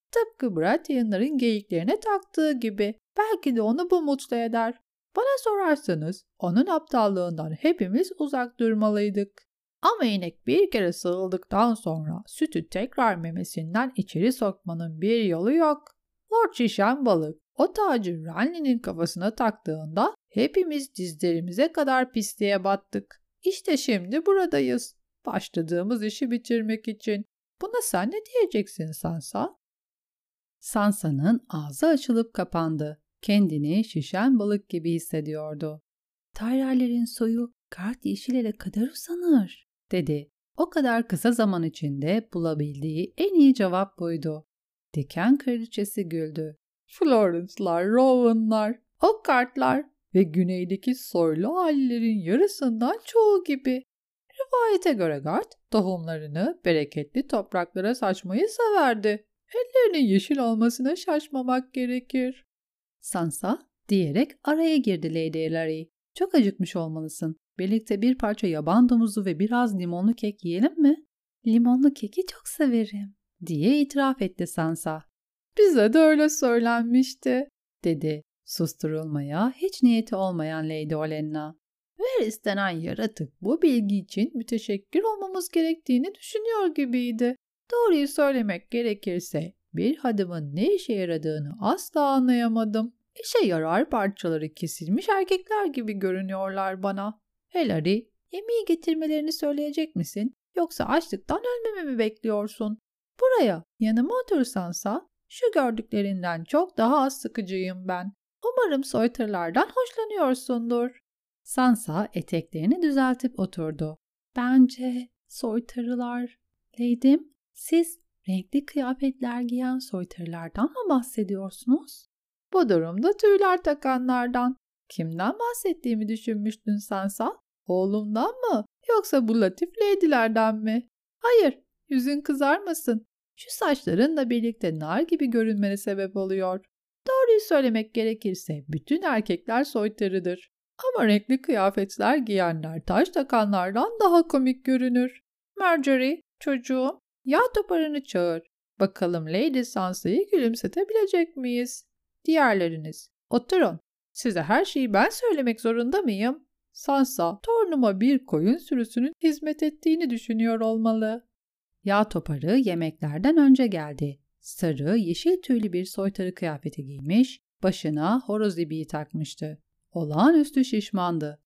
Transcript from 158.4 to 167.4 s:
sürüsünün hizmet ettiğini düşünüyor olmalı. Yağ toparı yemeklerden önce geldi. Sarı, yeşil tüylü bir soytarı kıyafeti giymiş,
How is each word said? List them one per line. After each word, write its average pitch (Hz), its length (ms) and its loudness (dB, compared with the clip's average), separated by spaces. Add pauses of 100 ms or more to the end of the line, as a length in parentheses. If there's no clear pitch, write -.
sürüsünün 254 560 -2 (100)
hizmet 302 400 -2
ettiğini 320 460 0
düşünüyor 226 500 -2
olmalı. 220 680 0 (560)
Yağ 208 260 2
toparı 156 480 -2
yemeklerden 170 800 0
önce 269 300 8
geldi. 151 520 -4 (200)
Sarı, 156 580 -2
yeşil 233 440 0
tüylü 214 320 0
bir 180 120 -2
soytarı 196 480 -4
kıyafeti 151 520 -6
giymiş, 143 540 0 (240)